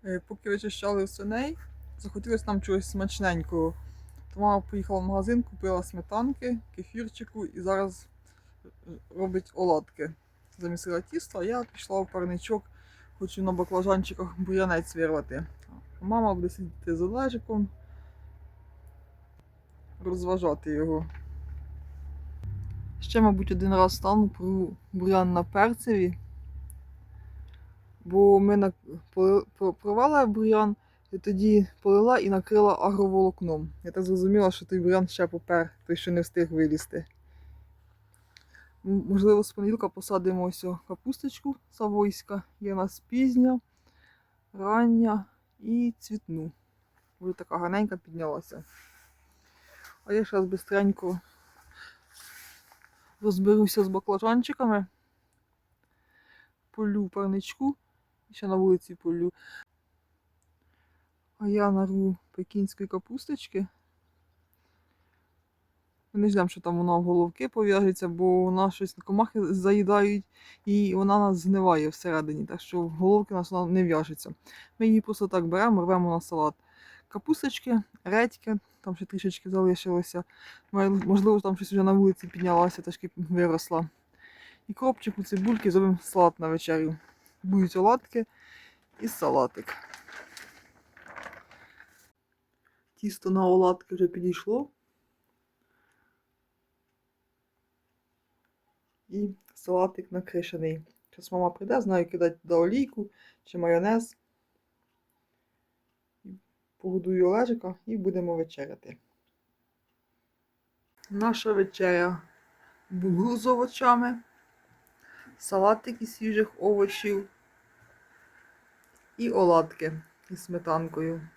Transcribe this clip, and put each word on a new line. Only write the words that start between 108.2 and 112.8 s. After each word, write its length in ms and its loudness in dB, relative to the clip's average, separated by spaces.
вечеряти. 600 -10
Наша 420 0
вечеря: 720 0